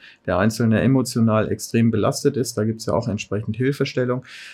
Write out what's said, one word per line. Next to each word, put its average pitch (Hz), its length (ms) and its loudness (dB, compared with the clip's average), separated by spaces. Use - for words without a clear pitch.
der 90 140 0
Einzelne 110 420 2
emotional 113 720 2
extrem 117 380 0
belastet 113 480 0
ist. - 180 -4
Da 107 80 0
gibt's 110 220 -4
ja - 80 0
auch - 140 -2
entsprechend 104 500 -4
Hilfestellung. 127 640 -2